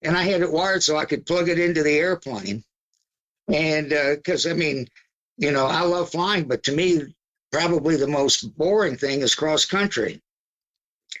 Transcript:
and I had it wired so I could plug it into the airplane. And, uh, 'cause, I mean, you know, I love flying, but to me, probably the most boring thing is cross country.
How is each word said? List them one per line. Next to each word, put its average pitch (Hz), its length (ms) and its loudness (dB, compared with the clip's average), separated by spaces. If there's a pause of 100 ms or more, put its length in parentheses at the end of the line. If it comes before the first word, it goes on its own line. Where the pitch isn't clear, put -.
and 160 140 0
I 180 80 0
had 185 180 0
it 175 80 0
wired 180 320 0
so 151 140 0
I 151 80 -2
could - 220 -4
plug 175 220 0
it 170 120 0
into 175 240 2
the 147 120 4
airplane. 120 680 -2 (840)
And, 151 440 0
uh, 147 240 2
'cause, 170 300 -2
I 170 60 -2
mean, 147 360 -2 (500)
you 143 140 0
know, 135 140 2
I 151 160 0
love 175 280 0
flying, 175 380 0
but 123 160 -2
to 139 80 -2
me, 160 420 2 (380)
probably 160 440 2
the 139 120 0
most 139 500 0
boring 175 380 2
thing 139 240 -2
is 123 160 0
cross 151 280 0
country. 190 560 -2 (1000)